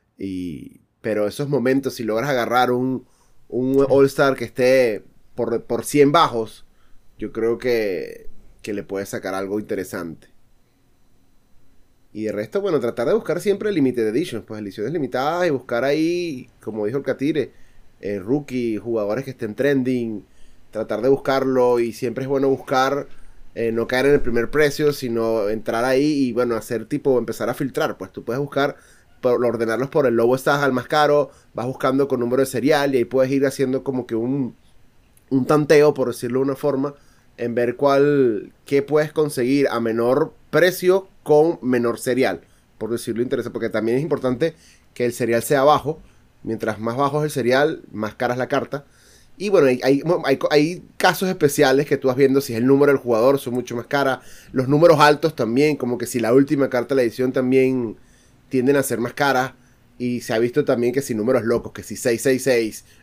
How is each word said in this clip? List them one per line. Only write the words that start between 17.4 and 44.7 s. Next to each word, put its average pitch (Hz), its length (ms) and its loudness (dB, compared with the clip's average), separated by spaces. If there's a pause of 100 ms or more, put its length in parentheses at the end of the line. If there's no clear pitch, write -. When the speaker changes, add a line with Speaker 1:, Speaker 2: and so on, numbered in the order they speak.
Speaker 1:
eh, 101 180 -6
rookie, 120 580 -4
jugadores 107 460 -4
que 131 80 -12
estén 110 240 -10
trending, 127 680 -2 (460)
tratar 110 300 -4
de 127 80 2
buscarlo, 131 680 2
y 117 140 -2
siempre 120 300 -6
es 131 40 -8
bueno 135 220 0
buscar, 135 580 -2 (460)
eh, 117 180 -2
no 113 160 -2
caer 131 200 0
en 143 60 6
el 143 80 4
primer 117 280 2
precio, 147 440 0
sino 113 560 -2
entrar 113 360 -2
ahí 139 420 2
y, 120 60 -4
bueno, 117 220 0
hacer 110 300 -6
tipo, 135 340 0
empezar 110 300 -4
a 123 40 -4
filtrar, 135 440 -4
pues, 98 140 -14
tú 101 120 -14
puedes 120 180 -4
buscar, 143 360 -4 (440)
por, 123 220 2
ordenarlos 117 460 -2
por 143 180 2
el 120 80 2
low 117 220 4
stash 143 260 0
al 135 100 2
más 123 140 -4
caro, 147 420 2 (240)
vas 117 140 -6
buscando 135 400 0
con 131 120 -2
número 120 220 0
de 135 60 0
serial, 143 480 0
y 123 40 4
ahí 117 60 2
puedes 131 260 0
ir 139 140 2
haciendo 131 380 -2
como 127 240 -6
que 117 80 -4
un, 127 400 -2 (760)
un 131 160 2
tanteo, 151 480 4
por 127 140 -2
decirlo 123 320 -4
de 135 60 0
una 135 100 -2
forma, 139 400 -4 (420)
en 120 160 -4
ver 120 220 0
cuál, 139 760 2 (140)
qué 139 160 2
puedes 151 300 0
conseguir 139 580 0
a 117 100 -2
menor 117 540 0 (160)
precio 180 580 2 (140)
con 151 400 4
menor 120 380 0
serial, 123 420 0 (360)
por 110 120 -8
decirlo 117 320 -4
interesante, 123 320 -4
porque 110 160 -6
también 110 280 0
es 139 60 -2
importante 131 520 -2 (380)